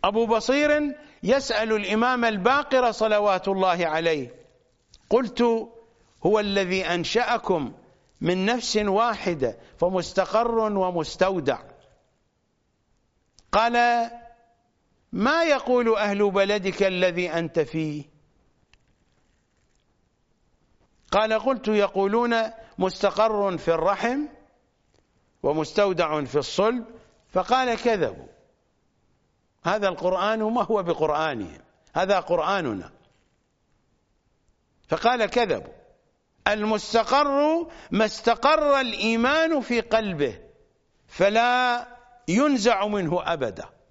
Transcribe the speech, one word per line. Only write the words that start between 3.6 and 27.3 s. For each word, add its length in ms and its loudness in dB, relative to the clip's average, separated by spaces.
عليه: 480 -2
"قلت: 320 2
'هو 140 4
الذي 460 -2
أنشأكم 880 -2
من 260 0
نفس 300 -2
واحدة 840 -2
فمستقر 800 0
ومستودع.' 1040 -2
قال: 540 2
'ما 300 2
يقول 540 2
أهل 340 0
بلدك 520 0
الذي 500 0
أنت 280 -2
فيه؟' 440 -4
قال: 200 2
'قلت: 360 -2
يقولون 680 0
مستقر 800 0
في 100 -6
الرحم 580 0
ومستودع 840 0
في 140 -2
الصلب.' 460 -2